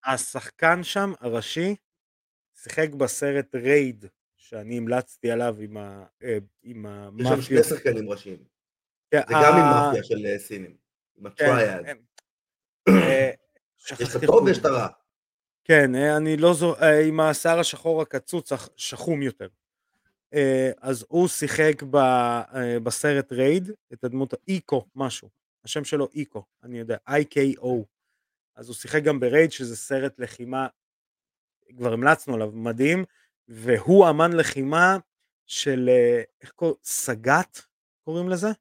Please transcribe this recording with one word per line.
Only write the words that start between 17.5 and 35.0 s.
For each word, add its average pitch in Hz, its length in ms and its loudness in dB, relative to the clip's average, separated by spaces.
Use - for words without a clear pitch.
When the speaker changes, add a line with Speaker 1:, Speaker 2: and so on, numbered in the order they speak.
Speaker 1:
השחור 160 440 -2
הקצוץ, 151 500 -6
הח-, - 240 -8
שחום 143 460 -6
יותר. 113 260 -8
אה, 131 360 2
אז 127 280 -6
הוא 175 200 2
שיחק 156 640 0
ב-, 139 60 2
אה, 123 880 0
בסרט 139 500 -2
רייד, 151 380 0
את 117 120 -16
הדמות 127 300 -6
איקו, 165 460 -4
משהו. 131 360 -8
השם 147 200 -8
שלו 139 300 -4
איקו, 135 300 -10
אני 120 160 -14
יודע, 113 180 -8
איי 143 160 0
קיי 139 320 0
או. 123 280 -4
אז 117 120 -20
הוא 120 60 -14
שיחק 156 280 -2
גם 147 180 0
ברייד, 147 320 4
שזה 117 240 -10
סרט 135 420 -6
לחימה, 127 480 -8
כבר 120 160 -4
המלצנו 131 420 0
עליו, 110 180 -4
מדהים, 120 520 -2
והוא 123 600 4
אמן 160 220 2
לחימה 165 680 2